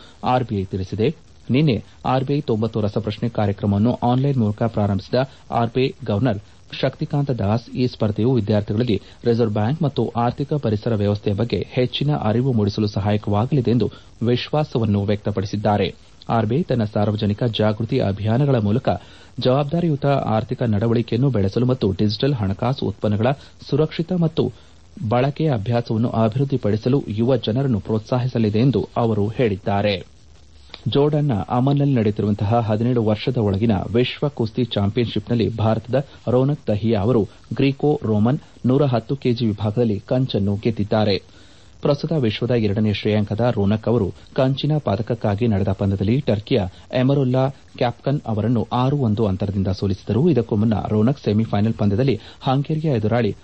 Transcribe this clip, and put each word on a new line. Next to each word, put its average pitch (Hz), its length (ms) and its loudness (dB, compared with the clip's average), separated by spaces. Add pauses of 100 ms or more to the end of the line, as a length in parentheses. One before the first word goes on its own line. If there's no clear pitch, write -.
(240)
ಆರ್ಬಿಐ 117 400 0
ತಿಳಿಸಿದೆ. 104 520 -2 (340)
ನಿನ್ನೆ 131 340 2 (200)
ಆರ್ಬಿಐ 131 360 0
ತೊಂಬತ್ತು 113 400 -2
ರಸಪ್ರಶ್ನೆ 104 480 -4
ಕಾರ್ಯಕ್ರಮವನ್ನು 104 640 0
ಆನ್‌ಲೈನ್ 131 420 0
ಮೂಲಕ 107 260 0
ಪ್ರಾರಂಭಿಸಿದ 104 520 -2 (360)
ಆರ್ಬಿಐ 127 420 0 (140)
ಗವರ್ನರ್ 101 320 0 (420)
ಶಕ್ತಿಕಾಂತ 143 500 -2
ದಾಸ್, 110 400 -2
ಈ 123 160 0
ಸ್ಪರ್ಧೆಯು 110 460 0
ವಿದ್ಯಾರ್ಥಿಗಳಿಗೆ 107 680 0 (240)
ರಿಸರ್ವ್ 117 280 2
ಬ್ಯಾಂಕ್ 107 300 -2
ಮತ್ತು 135 340 -2
ಆರ್ಥಿಕ 120 360 -2
ಪರಿಸರ 117 420 -2
ವ್ಯವಸ್ಥೆಯ 104 400 0
ಬಗ್ಗೆ 101 380 -2
ಹೆಚ್ಚಿನ 143 440 0
ಅರಿವು 120 360 0
ಮೂಡಿಸಲು 107 340 0
ಸಹಾಯಕವಾಗಲಿದೆ 104 840 0
ಎಂದು 117 200 2 (320)
ವಿಶ್ವಾಸವನ್ನು 117 840 0
ವ್ಯಕ್ತಪಡಿಸಿದ್ದಾರೆ. 101 880 -2 (340)
ಆರ್ಬಿಐ 117 340 0
ತನ್ನ 117 220 -2
ಸಾರ್ವಜನಿಕ 104 600 0
ಜಾಗೃತಿ 110 540 0
ಅಭಿಯಾನಗಳ 113 580 0
ಮೂಲಕ 107 320 0 (520)
ಜವಾಬ್ದಾರಿಯುತ 143 640 0
ಆರ್ಥಿಕ 127 560 0
ನಡವಳಿಕೆಯನ್ನು 117 680 2
ಬೆಳೆಸಲು 113 360 0
ಮತ್ತು 127 240 2
ಡಿಜಿಟಲ್ 107 440 0
ಹಣಕಾಸು 104 520 -2
ಉತ್ಪನ್ನಗಳ 107 400 -2 (440)
ಸುರಕ್ಷಿತ 160 420 0
ಮತ್ತು 160 400 0 (560)
ಬಳಕೆಯ 139 440 0
ಅಭ್ಯಾಸವನ್ನು 117 560 0
ಅಭಿವೃದ್ಧಿಪಡಿಸಲು 123 1000 0
ಯುವ 117 280 0
ಜನರನ್ನು 117 440 0
ಪ್ರೋತ್ಸಾಹಿಸಲಿದೆ 110 800 0
ಎಂದು 113 380 2
ಅವರು 110 320 0
ಹೇಳಿದ್ದಾರೆ. 104 760 0 (840)
ಜೋರ್ಡನ್ನ 147 440 2 (160)
ಅಮನ್ನಲ್ಲಿ 139 460 2
ನಡೆಯುತ್ತಿರುವಂತಹ 107 640 0
ಹದಿನೇಳು 113 440 0
ವರ್ಷದ 110 320 0
ಒಳಗಿನ 104 360 2 (220)
ವಿಶ್ವ 127 340 0
ಕುಸ್ತಿ 123 360 -2
ಚಾಂಪಿಯನ್‌ಶಿಪ್‌ನಲ್ಲಿ 110 920 -2
ಭಾರತದ 110 380 0 (340)
ರೋನಕ್ 131 400 0
ದಹಿಯಾ 107 320 0
ಅವರು 113 220 2 (320)
ಗ್ರೀಕೋ 139 480 0
ರೋಮನ್ 107 360 2 (280)
ನೂರ 135 180 4
ಹತ್ತು 127 320 -2
ಕೆಜಿ 123 300 0
ವಿಭಾಗದಲ್ಲಿ 104 540 0
ಕಂಚನ್ನು 107 560 0
ಗೆದ್ದಿದ್ದಾರೆ. 107 640 0 (600)
ಪ್ರಸ್ತುತ 151 300 0
ವಿಶ್ವದ 120 380 0
ಎರಡನೇ 107 440 2
ಶ್ರೇಯಾಂಕದ 107 460 0
ರೋನಕ್ 107 480 0
ಅವರು 110 260 2 (180)
ಕಂಚಿನ 135 460 0
ಪದಕಕ್ಕಾಗಿ 107 680 -2
ನಡೆದ 101 220 2
ಪಂದ್ಯದಲ್ಲಿ 98 520 0
ಟರ್ಕಿಯ 110 420 0 (320)
ಎಮರುಲ್ಲಾ 131 540 2 (280)
ಕ್ಯಾಪ್ಕನ್ 135 500 -2
ಅವರನ್ನು 110 460 0
ಆರು 127 240 2
ಒಂದು 113 300 2
ಅಂತರದಿಂದ 98 420 -2
ಸೋಲಿಸಿದರು. 170 640 0
ಇದಕ್ಕೂ 120 260 2
ಮುನ್ನ 107 180 2 (140)
ರೋನಕ್ 107 360 2
ಸೆಮಿಫೈನಲ್ 107 480 0
ಪಂದ್ಯದಲ್ಲಿ 104 480 0 (200)
ಹಂಗೇರಿಯ 151 500 0
ಎದುರಾಳಿ 110 540 0